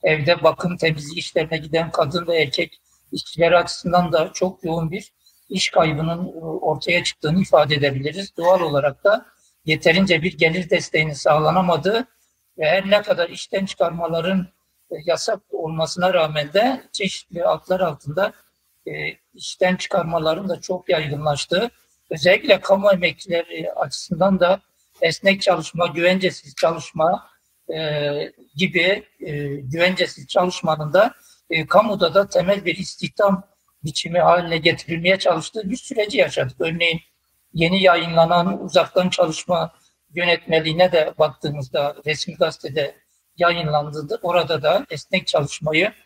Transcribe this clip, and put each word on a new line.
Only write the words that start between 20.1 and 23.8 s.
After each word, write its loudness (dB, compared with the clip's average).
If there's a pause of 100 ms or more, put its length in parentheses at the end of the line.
da -4
çok -8
yaygınlaştığı, -2 (380)
özellikle 2
kamu 4
emekçileri -4
açısından -2